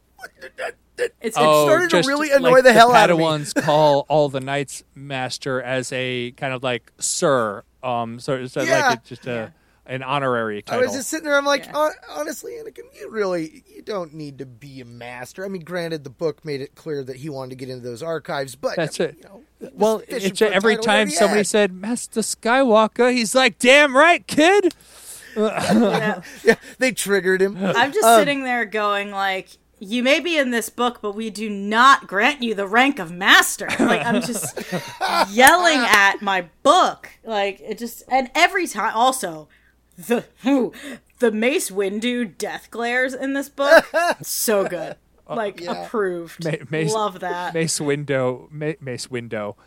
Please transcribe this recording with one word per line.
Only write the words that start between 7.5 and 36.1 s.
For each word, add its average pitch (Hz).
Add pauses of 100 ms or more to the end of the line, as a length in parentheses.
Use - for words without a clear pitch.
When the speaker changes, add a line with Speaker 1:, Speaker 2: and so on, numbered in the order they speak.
Speaker 3:
Um, 117
so 135
it's, 127
uh, 147
Speaker 1:
Yeah. 302
Speaker 3:
like, 233
it's -
just -
a, - (560)
Speaker 2:
Yeah. 127
Speaker 3:
an 131
honorary 123
Speaker 1:
I -
was 254
Speaker 3:
title. -
Speaker 1:
just 269
sitting 311
there, 285
I'm 285
like, 285
Speaker 2:
Yeah. -
Speaker 1:
"Hon-, 302 (180)
honestly, 302
Anakin, 453 (180)
you -
really, 180 (100)
you -
don't 175
need 143
to 139
be 131
a 123
master." 123
I 202
mean, 190
granted, 165
the 135
book 151
made 143
it 139
clear 143
that 127
he 135
wanted 131
to 131
get 127
into 123
those 120
archives, 151
but, -
Speaker 3:
That's 165
it. 165
Speaker 1:
you -
know, - (180)
he -
was -
Speaker 3:
Well, 214
Speaker 1:
fishing 196
Speaker 3:
it's 190
Speaker 1:
for 220
a 196
Speaker 3:
every 208
Speaker 1:
title 220
he 226
Speaker 3:
time 208
Speaker 1:
already 202
Speaker 3:
somebody 208
Speaker 1:
had. 202
Speaker 3:
said, 208
"Master 214
Skywalker," 240
he's 233
like, 262
"Damn 269
right, 311
kid." 359
<laughs> -
Speaker 2:
Yeah. 214 (200)
Speaker 1:
Yeah, - (240)
they 254
triggered 190
him. 196
Speaker 2:
I'm 233
just 415
Speaker 1:
Um, 226
Speaker 2:
sitting 285
there 247
going, 202
like, 190 (300)
"You 226
may 277
be 330
in 254
this 233
book, 240
but 208
we 220
do 208
not 214
grant 240
you 226
the 196
rank 254
of 170
master." 202 (120)
Like, 180
I'm -
just 185 (400)
Speaker 1:
<laughs> 226
Speaker 2:
yelling 302
at 202